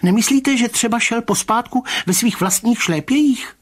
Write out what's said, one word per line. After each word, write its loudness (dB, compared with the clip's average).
Nemyslíte, 2
že 2
třeba -2
šel -2
pospátku -2
ve 0
svých 0
vlastních 0
šlépějích? 0